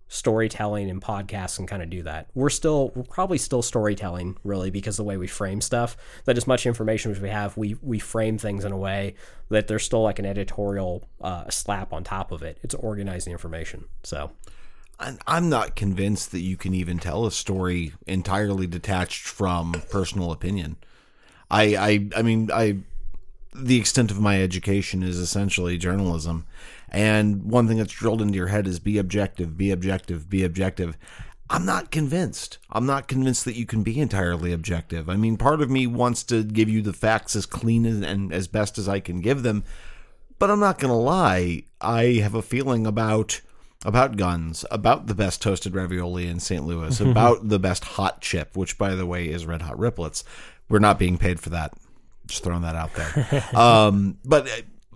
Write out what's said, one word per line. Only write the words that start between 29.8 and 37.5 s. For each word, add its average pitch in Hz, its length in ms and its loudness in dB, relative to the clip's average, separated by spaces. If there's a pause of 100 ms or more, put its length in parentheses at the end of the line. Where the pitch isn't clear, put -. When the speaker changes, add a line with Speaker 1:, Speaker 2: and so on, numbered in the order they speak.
Speaker 2:
be 95 140 2
objective. 90 540 -2 (520)
I'm 175 160 0
not 185 260 -2
convinced. 156 640 -2 (120)
I'm 120 160 0
not 139 220 0
convinced 131 380 2
that 113 100 -4
you 120 100 -4
can 110 180 0
be 113 160 -2
entirely 87 520 0
objective. 82 560 -4
I 90 80 -2
mean, 110 220 2
part 147 240 2
of 127 80 2
me 131 180 2
wants 120 380 0
to 113 180 2
give 107 240 2
you 110 140 2
the 104 100 -2
facts 110 440 0
as 101 100 -2
clean 117 400 2